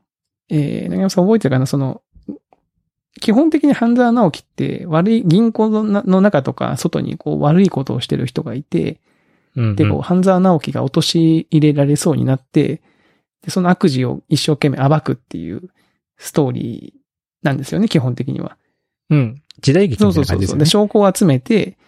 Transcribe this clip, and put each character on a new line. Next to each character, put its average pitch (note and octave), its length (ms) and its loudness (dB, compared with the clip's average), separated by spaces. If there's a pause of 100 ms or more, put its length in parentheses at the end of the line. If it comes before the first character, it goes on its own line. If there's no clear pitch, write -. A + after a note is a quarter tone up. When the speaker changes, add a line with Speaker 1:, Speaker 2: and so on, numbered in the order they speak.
(480)
Speaker 1:
え - 380 -2
ー、 - 20 -8
長 F3 80 -4
山 F#3+ 140 -2
さ F#3 100 -2
ん F3 40 4
覚 A3 120 2
え - 20 4
て E3 100 -2
る C#3 40 -2
か B2+ 60 2
な？ C3 80 0
そ D3 120 -2
の、 C3+ 240 -6 (1160)
基 - 120 0
本 D4+ 180 4
的 D#4 140 -2
に C#4+ 80 4
半 A#3+ 240 0
沢 A#3+ 160 2
直 A#3 180 2
樹 - 100 -10
っ - 40 -20
て - 420 -8
悪 E3+ 240 2
い A3+ 140 2
銀 G#3 280 4
行 A3 160 0
の G#3+ 160 0
な-、 G3+ 220 0
の F#3+ 140 4
中 F#3+ 220 2
と B2 120 -4
か、 B2+ 220 -4
外 - 240 -4
に - 160 -6
こ D3+ 200 -6
う C#3+ 60 -4
悪 D#3+ 200 4
い F#3+ 80 4
こ C#3 140 -4
と A#2+ 100 -6
を B2+ 60 -4
し - 60 -10
て C#3+ 100 -2
る B2+ 100 -4
人 D#3 160 -6
が A2+ 120 -10
い C3+ 80 -10
て、 - 380 -4 (560)
Speaker 2:
う C3 40 -2
ん A2+ 40 0
う - 80 2
ん。 G2 40 -4
Speaker 1:
で、 D3 100 2
こ C#3+ 120 0
う、 - 20 -4
半 F3+ 240 0
沢 F#3 160 4
直 F#3 200 4
樹 - 120 -8
が A#2+ 100 -4
陥 D#3+ 680 0
れ D3+ 240 4
ら C#3+ 100 2
れ D3 120 2
そ E3 180 0
う - 20 -2
に B2+ 80 0
な C3 120 0
っ - 60 -6
て、 C#3 380 -2 (600)
で、 - 80 -12
そ F#3+ 100 -2
の F3+ 80 0
悪 F3+ 220 2
事 B2+ 160 -2
を C3 220 -6
一 D#3 120 0
生 - 120 0
懸 C#3+ 180 0
命 B2+ 80 -4
暴 C#3+ 220 2
く C3+ 120 -4
っ - 20 -2
て - 220 -16
い E2 180 -8
う F3+ 140 -14 (480)
ス - 160 -18
ト C#3+ 160 0
ー B2 40 -6
リ - 440 -10
ー - 500 -12
な C#3+ 60 0
ん C3+ 60 -4
で C#3 60 -8
す - 100 -10
よ E3+ 60 0
ね、 A3 80 0
基 E3+ 100 2
本 B2 160 -2
的 C3 180 -8
に - 80 -8
は。 - 160 -12 (540)
Speaker 2:
う D3+ 60 2
ん。 C3 260 -2 (180)
時 C3+ 140 2
代 G3 140 4
劇 C3 140 -2
み G#3 120 4
た D#3+ 60 0
い - 20 2
な - 20 0
感 - 0 -
じ - 0 -
で - 0 -
す - 80 -4
よ F#2+ 60 -2
ね。 - 0 -
Speaker 1:
そ F#2 60 -6
う - 20 -4
そ - 0 -
う - 0 -
そ - 0 -
う - 20 -4
そ - 80 -4
う。 - 40 -2
で、 D3+ 40 4
証 G#3 240 2
拠 G#3 120 2
を G3 140 4
集 - 120 0
め C3+ 120 4
て、 F#3+ 380 -2 (120)